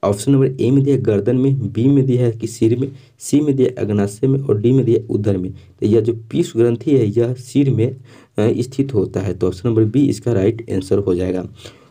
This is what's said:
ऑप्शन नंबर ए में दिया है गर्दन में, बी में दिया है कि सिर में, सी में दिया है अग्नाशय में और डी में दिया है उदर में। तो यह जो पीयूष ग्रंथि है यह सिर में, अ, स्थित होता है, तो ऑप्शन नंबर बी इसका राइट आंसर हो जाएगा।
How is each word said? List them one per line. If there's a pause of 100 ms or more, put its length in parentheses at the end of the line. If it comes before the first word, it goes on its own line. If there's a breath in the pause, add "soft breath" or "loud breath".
ऑप्शन
नंबर
ए
में
दिया
है
गर्दन
में,
बी
में
दिया
है
कि
सिर
में, (260 loud breath)
सी
में
दिया
है
अग्नाशय
में
और
डी
में
दिया
है
उदर
में।
तो
यह
जो
पीयूष
ग्रंथि
है
यह
सिर
में,
अ, (400 loud breath)
स्थित
होता
है,
तो
ऑप्शन
नंबर
बी
इसका
राइट
आंसर
हो
जाएगा। (420 loud breath)